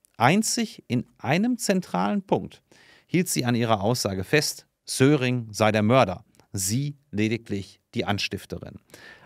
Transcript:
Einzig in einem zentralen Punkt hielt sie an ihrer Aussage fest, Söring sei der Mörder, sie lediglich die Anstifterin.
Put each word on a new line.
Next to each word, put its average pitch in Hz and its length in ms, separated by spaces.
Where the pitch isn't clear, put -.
Einzig 208 720
in 123 160
einem 202 400
zentralen 190 640
Punkt - 400
hielt - 220
sie 127 160
an 123 100
ihrer 113 280
Aussage 98 420
fest, - 420
Söring 127 640
sei 107 220
der 107 100
Mörder, 107 420
sie 120 440
lediglich 107 720
die 120 100
Anstifterin. 95 760